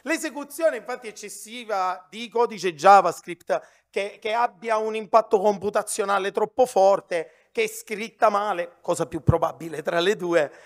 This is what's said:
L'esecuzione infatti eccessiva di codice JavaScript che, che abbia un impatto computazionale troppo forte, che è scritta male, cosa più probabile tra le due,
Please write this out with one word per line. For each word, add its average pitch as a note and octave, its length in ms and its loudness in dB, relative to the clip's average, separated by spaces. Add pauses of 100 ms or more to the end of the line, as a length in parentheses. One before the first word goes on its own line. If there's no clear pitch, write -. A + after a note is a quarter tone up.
L'esecuzione D4 760 -4
infatti A3+ 320 -12
eccessiva G#3 1000 -8
di A3+ 200 -14
codice G3 460 -2
JavaScript F3 1160 4
che, G3+ 300 -8
che G#3+ 120 -6
abbia A3+ 440 -2
un A3 180 -2
impatto A3 460 2
computazionale G3+ 920 -2
troppo A3 360 0
forte, F#3+ 840 0
che A3+ 120 -2
è G#3+ 40 -4
scritta A3 600 -4
male, G3+ 520 -4
cosa E3+ 260 -4
più D#3+ 160 -10
probabile D#3+ 600 -2
tra E3+ 180 -2
le G3 160 0
due, E3 360 0 (140)